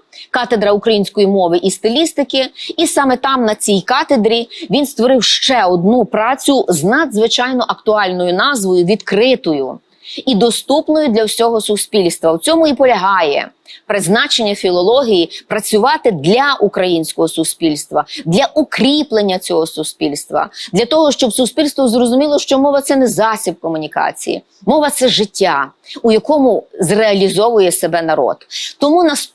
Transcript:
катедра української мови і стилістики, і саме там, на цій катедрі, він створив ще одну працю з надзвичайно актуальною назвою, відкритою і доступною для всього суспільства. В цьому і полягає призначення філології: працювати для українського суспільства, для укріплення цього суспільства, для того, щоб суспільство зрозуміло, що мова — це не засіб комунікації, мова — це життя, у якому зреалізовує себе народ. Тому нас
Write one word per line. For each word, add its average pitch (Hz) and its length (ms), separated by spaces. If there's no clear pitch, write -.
катедра 233 400
української 208 560
мови 185 300
і 190 140
стилістики, 269 760
і 320 100
саме 269 300
там, 262 280
на 214 100
цій 196 260
катедрі, 240 640
він 277 160
створив 247 380
ще 240 420
одну 180 400
працю - 640
з 156 160
надзвичайно 247 840
актуальною 185 640
назвою, 196 520
відкритою 196 960
і 262 100
доступною 294 720
для 220 160
всього 226 380
суспільства. 185 720
В 165 60
цьому 320 280
і 285 60
полягає 196 760
призначення 208 680
філології: 190 760
працювати 220 640
для 214 500
українського 170 640
суспільства, 151 800
для 180 300
укріплення 226 840
цього 165 280
суспільства, 151 800
для 220 120
того, 311 260
щоб 240 220
суспільство 269 540
зрозуміло, 254 520
що 269 200
мова — 277 220
це 277 140
не 262 120
засіб 208 520
комунікації, 156 800
мова — 294 240
це 254 180
життя, 156 640
у 233 80
якому 254 520
зреалізовує 196 920
себе 170 300
народ. 151 360
Тому 311 240
нас 285 320